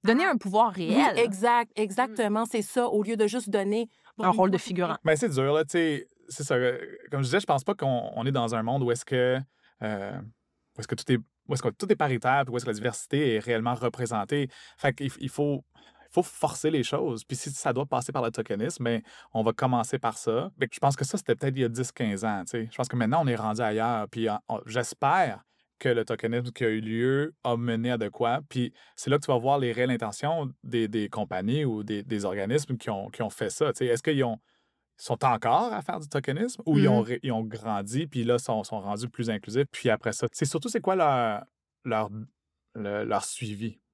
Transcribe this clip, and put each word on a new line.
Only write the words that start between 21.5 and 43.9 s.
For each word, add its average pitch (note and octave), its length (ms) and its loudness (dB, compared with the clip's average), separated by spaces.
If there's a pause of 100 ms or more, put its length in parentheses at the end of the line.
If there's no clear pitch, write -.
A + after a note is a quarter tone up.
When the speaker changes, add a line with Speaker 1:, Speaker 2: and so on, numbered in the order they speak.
Speaker 3:
il C3+ 40 -4
y C3 40 4
a A#2 40 0
dix, A#2+ 240 -4
quinze G#2 320 -2
ans, G#2+ 220 -2
tu - 60 -12
sais. A2+ 180 -4
Je - 60 -14
pense - 120 -4
que - 80 -4
maintenant, A#2+ 260 2
on D3+ 40 2
est A#2+ 100 2
rendu G#2+ 240 -2
ailleurs. A2 480 0
Puis A2+ 220 -2
en, G#2+ 80 -2 (100)
on, A2 160 -4
j'espère B2+ 800 0 (340)
que - 120 0
le A2+ 160 2
tokenisme A#2+ 460 -2
qui - 120 -4
a A#2 60 4
eu A2 100 0
lieu B2+ 540 0 (100)
a A#2+ 140 2
mené A#2 320 0
à B2 80 0
de A2 100 -2
quoi. A#2+ 400 0
Puis B2 240 -2 (240)
c'est - 140 -6
là C#3+ 80 4
que C#3+ 80 -2
tu - 40 -2
vas B2+ 80 4
voir C3+ 200 2
les B2 140 0
réelles B2 180 2
intentions C3 600 -2 (120)
des, A#2 260 0
des G#2 220 -2
compagnies G#2+ 560 -2
ou A2 160 -2
des, G#2 220 -4
des G#2 200 -4
organismes G#2+ 540 -2
qui - 100 -8
ont, G2+ 220 -6
qui - 120 -18
ont G#2+ 80 -2
fait G#2+ 200 -4
ça, C#3+ 240 0
tu - 40 -8
sais. C3 80 0
Est-ce A#2 160 2
qu'ils C#3+ 220 2
ont, A#2 140 -2 (580)
sont - 280 -4
encore C3 480 4
à G#2 100 -4
faire D#3+ 160 -6
du D3+ 100 -10
tokenisme E3 580 -2
ou D3+ 120 4
ils C#3 100 8
ont - 120 6
Speaker 1:
Mhm. A2 60 -2
Speaker 3:
ré-, A#2+ 180 -4
ils C3 80 0
ont A2+ 100 0
grandi, A2 640 -4
puis B2+ 160 -4
là, A#2+ 160 4
sont, A2 240 -2
sont G#2+ 180 -8
rendus G#2 280 -6
plus A#2 220 -4
inclusifs. A2 420 -2
Puis - 180 0
après G#2+ 220 2
ça, A#2 180 -2
c'est - 140 -2
surtout, D#3 240 -2
c'est - 120 -2
quoi F#3 140 2
leur, B2+ 480 2 (420)
leur, A2 240 0 (680)
le, G#2 260 -4
leur G#2+ 220 0
suivi G#2+ 560 -8 (140)